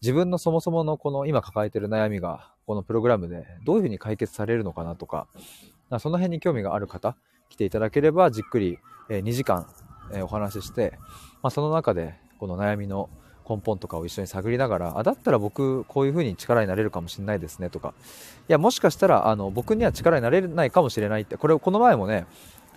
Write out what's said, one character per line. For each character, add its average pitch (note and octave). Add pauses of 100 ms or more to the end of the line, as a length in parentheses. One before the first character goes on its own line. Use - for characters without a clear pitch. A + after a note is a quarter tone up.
自 A#2
分 F3
の F3+
そ E3+
も D#3+
そ E3+
も E3
の D3+
こ C#3+
の C#3
今 C#3
抱 G#2+
え G#2+
て -
る G#2
悩 G#2+
み G2+
が、 E2+ (160)
こ G#2+
の G2+
プ G2+
ロ A2+
グ A2+
ラ A#2+
ム F2
で E2+ (180)
ど D3+
う -
い -
う G#3+
ふ -
う D#3
に G2
解 G#2+
決 -
さ G#2+
れ A#2
る A2
の F2
か E2+
な E2+
と -
か、 - (600)
ま A#2+
あ、 -
そ D3+
の F3
辺 F3+
に D#3
興 F3
味 A2+
が F#2
あ G#2
る G2+
方、 G#2 (320)
来 -
て A2
い F#2+
た A2
だ G#2+
け C#3+
れ D3+
ば E3+
じ A2
っ G#2
く -
り、 F2+ (300)
え G#2+
ー、 -
二 G#2+
時 C3
間、 F2+ (460)
え G2+
ー、 -
お -
話 G#2
し -
し -
て、 - (440)
ま C3+
あ、 -
そ C#3+
の D3+
中 D#3
で E2 (260)
こ G2+
の F2+
悩 G#2
み G2+
の G2 (380)
根 A2
本 G2+
と -
か E2+
を E2
一 F2
緒 G2+
に F#2
探 F#2+
り B2
な C3
が G#2
ら、 E2+
あ、 A2
だ -
っ -
た -
ら C3
僕 C3
こ -
う C#3
い C#3
う -
ふ D#3
う E3+
に G#2
力 A#2
に G2+
な F#2
れ G#2
る G#2+
か F2
も E2+
し -
れ G2+
な G#2
い G2
で E2
す -
ね F2+
と -
か、 - (540)
い -
や、 D#3
も G3+
し -
か F#3
し -
た G3
ら、 C3
あ A2
の、 G2
僕 B2
に A#3
は F#3
力 E3
に B2+
な A#2
れ F3
な E3+
い B2
か F3+
も C#3
し A2+
れ G#2
な G#2+
い G#2+
っ -
て、 -
こ -
れ、 D#3
こ E3
の G3
前 A#3+
も G2
ね、 G2+ (500)